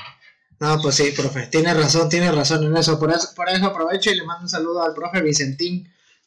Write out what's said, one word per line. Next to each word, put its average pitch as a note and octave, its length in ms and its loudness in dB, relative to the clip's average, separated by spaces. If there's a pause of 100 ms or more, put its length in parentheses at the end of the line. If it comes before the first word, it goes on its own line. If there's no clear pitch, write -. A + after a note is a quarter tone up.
(580)
No, D3+ 220 2
pues C#3+ 140 0
sí, C#3+ 200 2
profe, C3+ 340 -4
tiene E3 260 2
razón, D#3 340 2
tiene F3 240 2
razón D3+ 320 2
en D3+ 120 2
eso, D#3 220 2
por D#3 120 2
eso, E3+ 240 0
por F3+ 160 -4
eso F#3 160 2
aprovecho F#3+ 440 0
y G3 60 2
le D#3+ 80 -4
mando E3+ 200 -10
un F3 40 -8
saludo E3+ 340 -2
al D#3 120 0
profe F3 260 -4
Vicentín, D3+ 720 -2 (340)